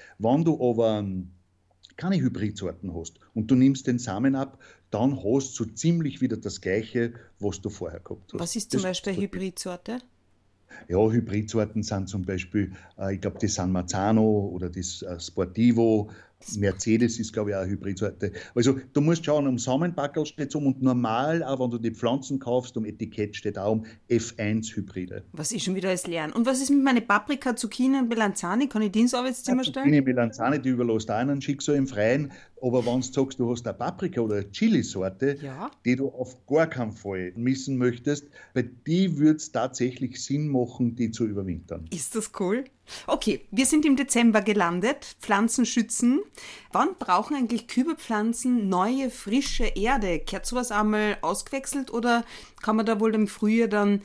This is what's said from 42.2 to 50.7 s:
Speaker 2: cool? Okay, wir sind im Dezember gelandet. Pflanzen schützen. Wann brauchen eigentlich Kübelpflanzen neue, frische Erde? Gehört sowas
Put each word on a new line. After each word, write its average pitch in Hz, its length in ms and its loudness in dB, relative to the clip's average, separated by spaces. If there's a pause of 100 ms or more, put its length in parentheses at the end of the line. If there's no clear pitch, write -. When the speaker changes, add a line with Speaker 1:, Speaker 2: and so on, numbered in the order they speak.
Speaker 2:
cool? 208 240 0 (420)
Okay, - 360 -2 (100)
wir 247 140 2
sind 302 180 4
im 285 120 6
Dezember 240 440 4
gelandet. 202 800 0
Pflanzen 220 460 2
schützen. 240 540 2 (520)
Wann 254 260 2
brauchen 214 380 0
eigentlich 233 300 -2
Kübelpflanzen 233 1040 0
neue, 226 420 2
frische 240 540 0
Erde? 202 600 0
Gehört - 220 -6
sowas 247 240 -2